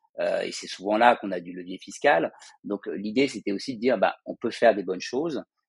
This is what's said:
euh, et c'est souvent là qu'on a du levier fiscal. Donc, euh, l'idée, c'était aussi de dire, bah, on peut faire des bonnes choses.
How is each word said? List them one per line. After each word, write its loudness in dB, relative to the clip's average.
euh, 0
et -4
c'est -10
souvent -2
là 8
qu'on -6
a -4
du -12
levier -10
fiscal. 0
Donc, -6
euh, -6
l'idée, 0
c'était -6
aussi -6
de -10
dire, 2
bah, 2
on -8
peut -4
faire 6
des -4
bonnes -4
choses. -4